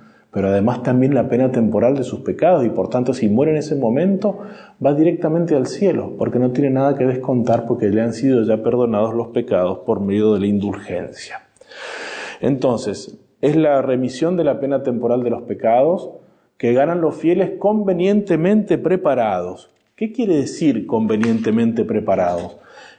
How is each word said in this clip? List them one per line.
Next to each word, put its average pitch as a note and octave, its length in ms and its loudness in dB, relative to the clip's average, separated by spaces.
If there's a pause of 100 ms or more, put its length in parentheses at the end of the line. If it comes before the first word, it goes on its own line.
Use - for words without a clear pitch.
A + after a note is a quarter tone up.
(320)
pero G2 160 -2
además G#2+ 340 0
también C3+ 320 2
la A#2+ 140 2
pena B2 240 2
temporal A2+ 440 2
de C3 80 -2
sus - 180 -8
pecados, D3+ 440 2
y A2 40 2
por F#2 180 -2
tanto B2+ 260 -2
si A2+ 140 0
muere C3 240 2
en D#3 60 2
ese D3 180 -4
momento F3+ 600 0 (460)
va C#3 100 4
directamente E3 600 2
al B2+ 120 2
cielo, - 500 -2
porque A2 220 -2
no B2+ 120 2
tiene C#3 180 0
nada C3+ 260 2
que B2+ 100 0
descontar, B2 600 0
porque A2+ 240 0
le G#2 120 2
han A#2 120 -2
sido B2+ 300 2
ya A2 200 0
perdonados A2+ 500 0
los A#2 160 -4
pecados F#2+ 500 0
por G#2+ 200 -2
medio G#2 340 2
de G2+ 60 2
la G2+ 80 0
indulgencia. F#2+ 920 -6 (1000)
Entonces, B2 800 -2 (220)
es D3 140 2
la D3 260 4
remisión B2+ 560 -2
de E3+ 60 2
la C3+ 160 0
pena C3+ 240 -2
temporal A#2+ 400 0
de A#2+ 80 0
los - 100 -4
pecados B2+ 720 0 (460)
que A#2+ 160 0
ganan D#3+ 280 2
los D#3 140 0
fieles F3 420 0
convenientemente G3 1200 2
preparados. A2+ 960 -2 (220)
¿Qué A3 160 -6
quiere G3+ 240 0
decir C3 520 0
convenientemente A2+ 960 0
preparados? F#2 720 -2 (420)